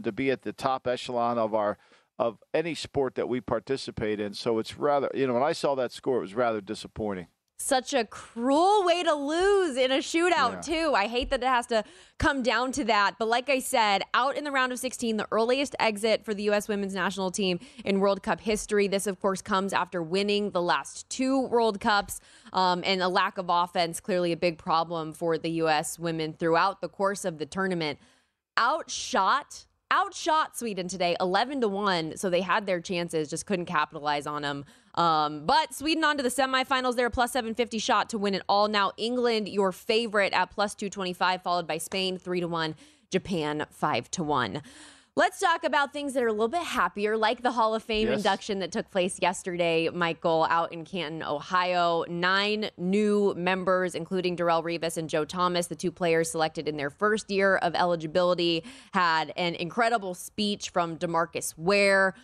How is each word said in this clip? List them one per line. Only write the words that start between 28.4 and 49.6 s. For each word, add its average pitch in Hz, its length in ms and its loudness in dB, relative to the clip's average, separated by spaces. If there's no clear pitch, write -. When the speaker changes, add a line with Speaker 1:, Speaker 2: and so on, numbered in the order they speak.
Speaker 2:
Outshot, 233 1080 0
outshot 320 640 0
Sweden 190 300 -6
today, 180 320 0
eleven 220 400 0
to 233 80 2
one. 190 480 0
So 190 140 -2
they 175 100 2
had 190 280 0
their 180 120 0
chances, 165 500 -4
just 165 160 -6
couldn't 175 200 -2
capitalize 147 600 -2
on 147 200 -4
'em. 143 180 -4
Um, 151 500 2
but 294 280 2
Sweden 320 300 0
on 294 140 2
to 277 60 0
the 247 60 0
semifinals. 254 640 0
They're 247 100 2
a 233 60 0
plus 240 200 0
seven 226 220 -2
fifty 226 240 -2
shot 208 320 2
to 226 80 -4
win 196 160 0
it 185 160 -2
all. 202 180 4
Now 208 300 2
England, 233 500 0
your 196 240 2
favorite, 214 640 0
at 185 160 2
plus 208 260 -2
two 202 140 -6
twenty-five, 185 520 -2
followed 175 260 -2
by 160 100 -2
Spain, 185 400 -4
three 180 240 -4
to 170 60 0
one, 160 280 -2
Japan, 156 580 -2
five 135 420 -2
to 175 120 -6
one. 131 380 0
Let's 370 180 2
talk 339 280 2
about 285 260 0
things 285 220 -6
that 254 100 0
are 233 40 2
a 226 40 2
little 214 160 0
bit 330 160 -4
happier, 208 540 0
like 220 240 0
the 240 100 2
Hall 226 240 2
of 220 80 -4
Fame 220 240 0
Speaker 1:
Yes. 214 120 0
Speaker 2:
induction 196 400 0
that 175 120 -6
took 220 180 -4
place 185 320 -2
yesterday, 170 680 2